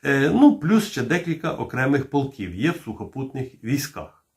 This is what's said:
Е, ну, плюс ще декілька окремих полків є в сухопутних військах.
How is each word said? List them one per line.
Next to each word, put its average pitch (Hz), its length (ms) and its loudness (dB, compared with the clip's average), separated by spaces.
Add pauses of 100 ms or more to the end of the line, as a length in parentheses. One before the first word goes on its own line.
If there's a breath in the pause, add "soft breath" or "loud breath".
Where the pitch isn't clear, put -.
Е, 139 280 2
ну, 285 260 6
плюс 208 280 2
ще - 140 -4
декілька 160 500 -2
окремих 135 580 0
полків 135 460 -4
є 139 160 0
в 165 140 -6
сухопутних 131 800 -10
військах. 117 600 -6 (120)